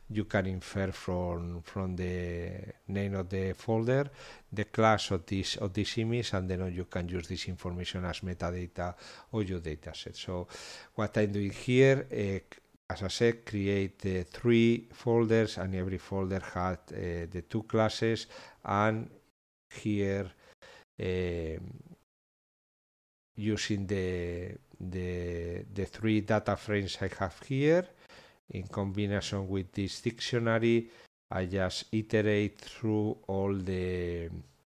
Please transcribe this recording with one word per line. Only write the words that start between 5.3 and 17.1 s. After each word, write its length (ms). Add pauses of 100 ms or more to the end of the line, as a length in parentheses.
of 140
this 260
image, 340
and 180
then 240
you 120
can 220
use 200
this 180
information 580
as 140
metadata 800 (340)
or 140
your 160
data 340
set. 220
So 320 (480)
what 220
I'm 120
doing 220
here, 580
eh, 300 (500)
as 140
I 40
said, 380
create, 600
eh, 180
three 680
folders, 640
and 180
every 220
folder 440 (100)
had, 260 (140)
eh, 380